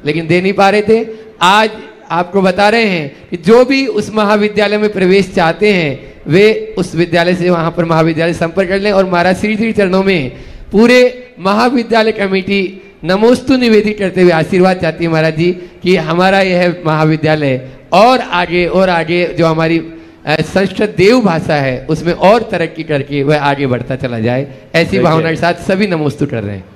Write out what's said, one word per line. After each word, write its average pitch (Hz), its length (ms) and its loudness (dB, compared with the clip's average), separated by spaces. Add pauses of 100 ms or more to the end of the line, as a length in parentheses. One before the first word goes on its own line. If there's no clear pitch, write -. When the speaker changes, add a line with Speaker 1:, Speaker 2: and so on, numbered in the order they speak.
Speaker 1:
लेकिन 160 220 -4
दे 175 140 2
नहीं 196 120 -2
पा 196 160 4
रहे 208 120 2
थे। 220 260 0 (340)
आज 208 280 2 (420)
आपको 180 300 -2
बता 190 280 2
रहे 226 160 2
हैं 170 300 -4 (160)
कि 180 60 -8
जो 226 280 4
भी 269 220 0
उस 208 260 -4
महाविद्यालय 208 640 0
में 208 160 0
प्रवेश 190 400 2
चाहते 180 400 2
हैं, 151 400 -4 (140)
वे 208 500 2
उस 180 180 -6
विद्यालय 170 400 0
से, 175 140 -2
वहाँ 165 220 0
पर 170 140 -2
महाविद्यालय 165 480 0
संपर्क 170 360 -2
कर 196 100 -2
लें। 208 120 0
और 190 140 2
महाराज 185 320 2
श्री 208 180 -2
श्री 226 160 -2
चरणों 190 320 0
में 165 280 0 (400)
पूरे 247 680 4
महाविद्यालय 220 720 0
कमेटी 190 680 -4 (220)
नमोस्तु 233 540 2
निवेदित 214 420 2
करते 185 220 -2
हुए 180 100 6
आशीर्वाद 180 460 2
चाहती 165 260 -4
है 165 80 -2
महाराज 160 260 0
जी 175 140 0 (320)
कि 180 120 2
हमारा 180 460 0
यह 180 340 0 (100)
महाविद्यालय 156 840 0 (240)
और 233 260 4
आगे 175 460 -2
और 185 240 0
आगे, 170 380 -2
जो 160 200 0
हमारी, 160 320 0 (460)
अ, 147 160 0
संस्कृत 196 560 -2
देव 220 240 4
भाषा 165 340 -2
है, 131 340 -4
उसमें 160 240 -2
और 214 380 2
तरक्की 165 320 -6
करके 143 400 -4
वह 147 180 0
आगे 139 260 -2
बढ़ता 123 280 -4
चला 120 240 -6
जाए, 123 280 -2 (280)
ऐसी 165 100 2
Speaker 2:
देखिए, 185 160 -2
Speaker 1:
भावना 160 280 2
के 160 60 -2
साथ 165 180 0
सभी 196 340 -2
नमोस्तु 151 380 -2
कर 117 180 -6
रहे 101 120 -8
हैं। 92 100 -14 (100)